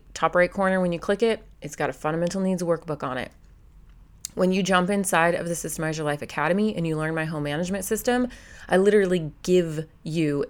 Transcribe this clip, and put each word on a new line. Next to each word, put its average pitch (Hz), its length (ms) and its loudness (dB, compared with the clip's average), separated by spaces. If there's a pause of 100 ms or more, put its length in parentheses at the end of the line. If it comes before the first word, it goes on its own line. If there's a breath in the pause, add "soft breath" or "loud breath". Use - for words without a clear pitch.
(140)
top 165 220 0
right 180 160 6
corner, 190 280 2
when 180 120 2
you 170 80 -2
click 202 240 0
it, 226 200 2 (180)
it's 143 140 -12
got 147 140 -2
a 139 40 -4
fundamental 170 480 -2
needs 185 200 0
workbook 165 420 -2
on 131 140 -6
it. - 140 -8 (1000)
When 185 200 2
you 190 100 0
jump 180 260 2
inside 185 460 2
of 170 140 -4
the 170 60 -4
Systemize 160 420 -4
Your 156 80 -4
Life 147 160 -2
Academy 190 520 0
and 170 140 -2
you 156 80 -2
learn 156 180 -2
my 160 120 -2
home 156 180 -4
management 175 400 -4
system, 247 460 0 (400 loud breath)
I 180 80 4
literally 185 560 4 (100)
give 165 420 2 (180)
you 151 460 0